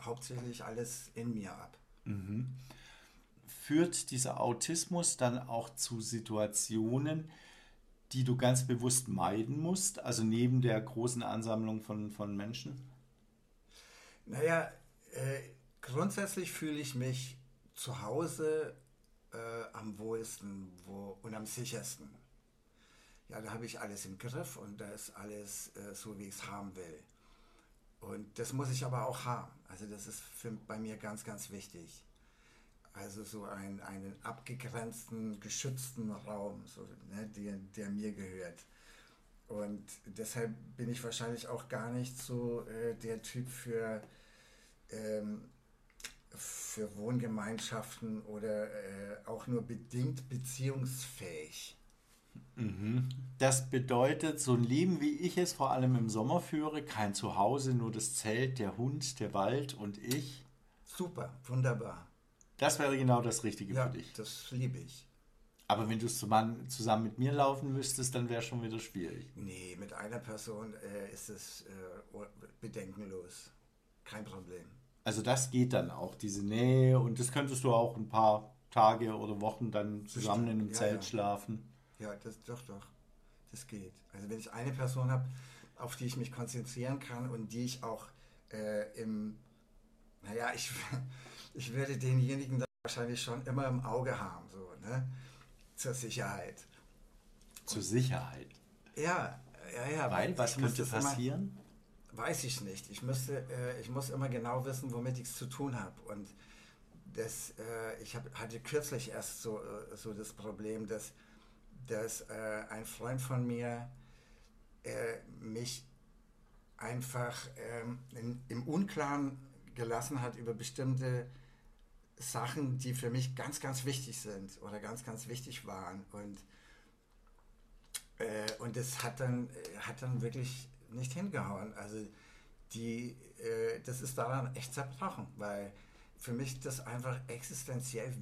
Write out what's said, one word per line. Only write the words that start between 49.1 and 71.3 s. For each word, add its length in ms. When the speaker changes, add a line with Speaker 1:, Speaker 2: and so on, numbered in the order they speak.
Speaker 1:
auch 220
nur 160
bedingt 640
beziehungsfähig. 1500
Speaker 2:
Mhm. 540
Das 320
bedeutet, 680
so 140
ein 100
Leben, 380
wie 160
ich 220
es 140
vor 180
allem 240
im 140
Sommer 320
führe, 420
kein 320
Zuhause, 580
nur 180
das 220
Zelt, 460
der 180
Hund, 420
der 140
Wald 400
und 240
ich. 480
Speaker 1:
Super, 480
wunderbar. 640
Speaker 2:
Das 220
wäre 180
genau 240
das 220
Richtige 300
Speaker 1:
Ja, 160
Speaker 2:
für 80
dich. 160
Speaker 1:
das 380
liebe 260
ich. 300
Speaker 2:
Aber 220
wenn 100
du 80
zusammen, 600
zusammen 340
mit 140
mir 140
laufen 420
müsstest, 420
dann 140
wäre 120
schon 200
wieder 180
schwierig. 560
Speaker 1:
Nee, 440
mit 140
einer 260
Person, 560
äh, 360
ist 180
es, 320